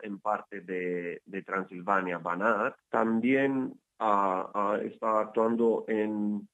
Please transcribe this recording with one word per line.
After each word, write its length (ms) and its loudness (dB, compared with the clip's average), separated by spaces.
en 180 -8
parte 420 -2
de, 640 -4
de 180 -8
Transilvania, 760 -2
Banat. 580 0
También 840 2
ha, 540 2
ha, 280 0
está 400 0
actuando 680 2
en, 680 0